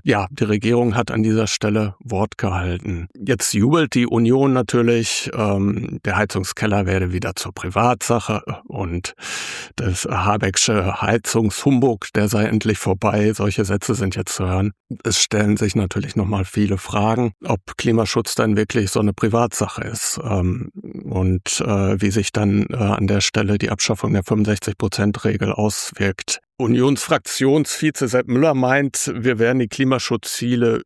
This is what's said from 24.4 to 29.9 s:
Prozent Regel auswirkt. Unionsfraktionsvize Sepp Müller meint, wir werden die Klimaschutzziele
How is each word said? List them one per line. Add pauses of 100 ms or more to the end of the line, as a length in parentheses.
Prozent
Regel
auswirkt. (180)
Unionsfraktionsvize
Sepp
Müller
meint,
wir
werden
die
Klimaschutzziele